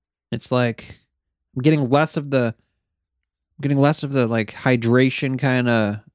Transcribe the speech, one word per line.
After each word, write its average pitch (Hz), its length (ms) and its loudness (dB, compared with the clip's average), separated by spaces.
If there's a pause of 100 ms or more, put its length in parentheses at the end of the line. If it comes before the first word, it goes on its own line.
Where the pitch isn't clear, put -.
(320)
it's - 200 -6
like, 123 480 -2 (560)
I'm 131 60 -6
getting 143 280 2
less 147 280 2
of 143 140 -6
the, 127 160 0
I'm - 1120 -18
getting 139 180 0
less 143 240 2
of 139 100 -8
the, 127 140 2
like, 113 260 -2
hydration 127 840 0
kinda, 120 640 0 (120)